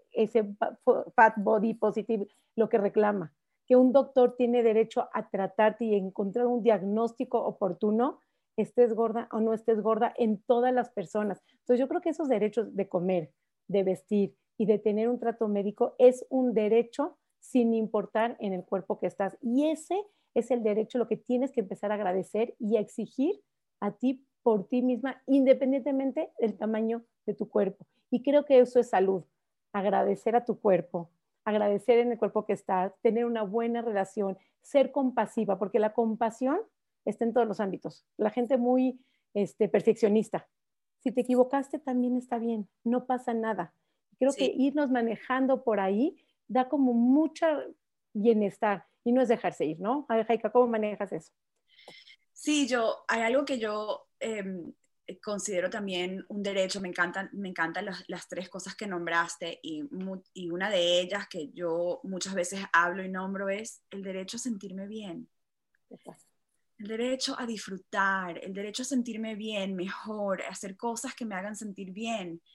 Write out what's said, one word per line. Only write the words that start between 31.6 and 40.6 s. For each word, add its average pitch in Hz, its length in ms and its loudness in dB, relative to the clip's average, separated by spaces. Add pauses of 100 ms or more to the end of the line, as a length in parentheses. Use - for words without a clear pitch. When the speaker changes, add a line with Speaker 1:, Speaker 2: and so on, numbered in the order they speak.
Speaker 1:
en 240 140 2
el 226 60 -4
cuerpo 208 280 -2
que 202 80 0
está, 190 480 -2
tener 233 240 2
una 226 160 -2
buena 233 400 -2
relación, 196 560 -2 (240)
ser 269 280 2
compasiva, 220 680 0
porque 208 200 0
la 214 140 2
compasión 233 680 0 (440)
está 214 200 -2
en 226 100 0
todos 240 120 4
los 208 140 -4
ámbitos. - 460 -6 (100)
La 214 140 0
gente 247 260 0
muy, 254 440 2 (340)
este, 202 340 0
perfeccionista, 208 800 2 (520)